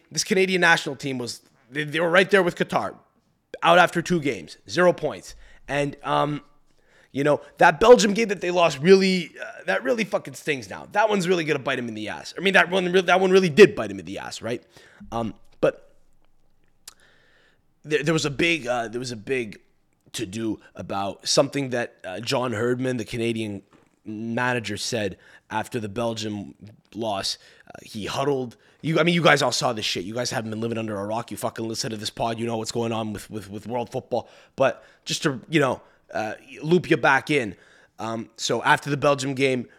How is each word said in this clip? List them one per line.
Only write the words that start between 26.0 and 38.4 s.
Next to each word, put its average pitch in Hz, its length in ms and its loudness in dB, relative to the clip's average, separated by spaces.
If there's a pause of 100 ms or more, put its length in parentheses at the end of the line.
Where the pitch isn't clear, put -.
loss. 101 420 -4 (300)
Uh, - 40 -20 (120)
he 101 240 -12
huddled. 131 500 -4 (240)
You, 156 200 0
I - 20 4
mean, 170 140 2
you 170 60 0
guys 147 200 6
all 127 80 2
saw 127 220 0
this 107 120 -6
shit. 92 200 -4
You 110 100 -10
guys 123 160 -4
haven't 113 200 -6
been 110 100 -6
living 117 180 -4
under 110 180 -6
a 98 80 -6
rock. 110 280 -6
You 101 40 -10
fucking 113 300 -6
listen 113 240 -6
to 110 60 -8
this 107 140 -8
pod. 117 280 -4
You 117 80 -6
know 117 100 -4
what's 110 140 -6
going 113 220 -4
on 110 200 -6
with, - 160 -12
with, 101 220 -12
with 104 160 -12
world 120 240 -6
football. 120 380 -6 (260)
But - 300 0 (200)
just - 200 -6
to, 135 240 -2
you 156 100 2
know, 131 240 0 (300)
uh, 107 220 -6 (280)
loop 160 260 2
you 160 80 2
back 135 320 2
in. 123 280 0 (420)
Um, 113 380 -8
so 120 260 -4